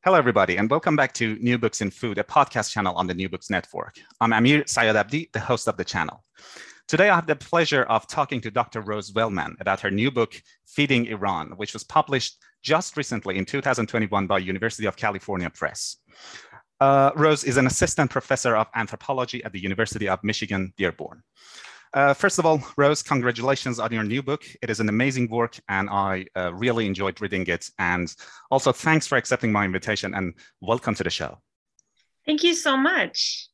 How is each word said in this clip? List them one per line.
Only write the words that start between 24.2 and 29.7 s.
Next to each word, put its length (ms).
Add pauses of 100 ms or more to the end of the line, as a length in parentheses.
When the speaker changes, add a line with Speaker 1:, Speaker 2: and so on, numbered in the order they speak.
Speaker 1:
book. 220 (160)
It 80
is 120
an 100
amazing 400
work, 260 (140)
and 180
I, 380 (100)
uh, 160
really 320
enjoyed 380
reading 240
it. 320
And 360 (360)
also, 200
thanks 360
for 100
accepting 340
my 140
invitation, 480